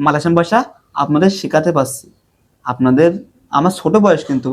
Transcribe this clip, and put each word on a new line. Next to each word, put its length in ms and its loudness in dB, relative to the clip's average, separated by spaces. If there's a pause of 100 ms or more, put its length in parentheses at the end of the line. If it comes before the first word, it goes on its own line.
মালয়েশিয়ান 340 0
ভাষা 200 0 (440)
আপনাদের 360 2
শেখাতে 380 -2
পারছি। 300 -4 (600)
আপনাদের, 440 2 (480)
আমার 220 0
ছোট 140 0 (100)
বয়স 240 2
কিন্তু 240 -2